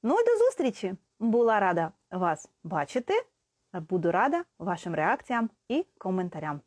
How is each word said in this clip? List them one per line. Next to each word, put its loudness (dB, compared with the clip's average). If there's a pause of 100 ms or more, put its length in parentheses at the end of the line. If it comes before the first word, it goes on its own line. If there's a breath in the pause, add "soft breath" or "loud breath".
Ну 2
і 4
до 4
зустрічі! -2 (240)
Була 4
рада 0 (200)
вас -2 (140)
бачити. -4 (600)
Буду -2
рада 2 (160)
вашим -4
реакціям 0 (180)
і -2 (120)
коментарям. -4